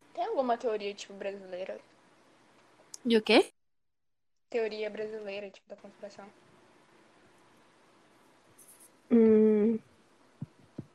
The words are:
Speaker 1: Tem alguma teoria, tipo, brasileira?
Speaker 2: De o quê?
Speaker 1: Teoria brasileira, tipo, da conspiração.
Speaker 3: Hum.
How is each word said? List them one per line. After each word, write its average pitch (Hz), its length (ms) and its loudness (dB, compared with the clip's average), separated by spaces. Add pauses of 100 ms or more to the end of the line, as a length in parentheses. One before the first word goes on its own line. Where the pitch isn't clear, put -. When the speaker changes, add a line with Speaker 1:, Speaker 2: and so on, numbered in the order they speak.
(140)
Speaker 1:
Tem 349 120 -4
alguma 262 320 0
teoria, 214 340 -4
tipo, 196 220 -16
brasileira? 196 640 -10 (1300)
Speaker 2:
De 233 120 2
o 214 60 2
quê? 226 280 4 (1000)
Speaker 1:
Teoria 214 400 -6
brasileira, 208 600 -12
tipo, - 180 -20
da 202 80 -20
conspiração. 202 500 -20 (2750)
Speaker 3:
Hum. 220 680 6 (1160)